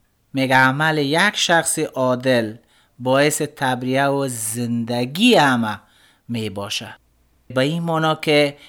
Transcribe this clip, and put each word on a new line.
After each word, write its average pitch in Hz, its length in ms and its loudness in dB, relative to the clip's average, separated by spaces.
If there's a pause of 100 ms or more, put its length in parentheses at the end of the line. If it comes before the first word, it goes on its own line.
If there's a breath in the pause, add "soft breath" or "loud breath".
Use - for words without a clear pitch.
(320)
میگه 131 240 2
عمل 143 420 2
یک 160 380 0
شخص 165 420 0
عادل 127 760 0 (440 soft breath)
باعث 139 440 2
تبریه 131 640 -2
و 139 240 0
زندگی 120 1040 -2
همه 123 460 2 (480 soft breath)
میباشه. 101 680 -8 (580)
به 131 60 0
این 156 220 -2
معنا 160 320 0
که 147 420 0 (120 loud breath)